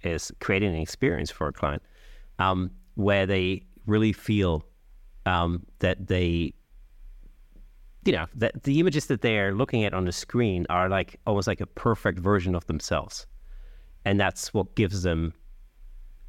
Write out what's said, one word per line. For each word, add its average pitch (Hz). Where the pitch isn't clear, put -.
is 82
creating 101
an 80
experience 85
for -
a 71
client, 73
um, 92
where 101
they 95
really 107
feel, 92
um, 87
that 92
they, 85
you 190
know, 85
that 117
the 139
images 160
that 127
they're 104
looking 113
at 101
on 92
the 90
screen 95
are, 90
like, 95
almost 101
like 87
a 98
perfect 101
version 92
of 85
themselves. -
And 101
that's -
what 95
gives 98
them 82